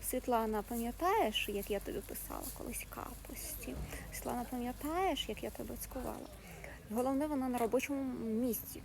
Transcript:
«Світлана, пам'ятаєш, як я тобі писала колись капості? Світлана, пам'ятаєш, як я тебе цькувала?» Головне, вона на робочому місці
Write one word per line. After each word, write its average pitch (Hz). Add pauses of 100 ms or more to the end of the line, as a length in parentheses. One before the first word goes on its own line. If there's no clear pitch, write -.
(100)
«Світлана, 226
пам'ятаєш, 247
як 202
я 196
тобі -
писала - (140)
колись -
капості? - (380)
Світлана, 240
пам'ятаєш, 285
як 214
я 233
тебе 233
цькувала?» - (640)
Головне, 269
вона 269
на 247
робочому 262 (200)
місці 226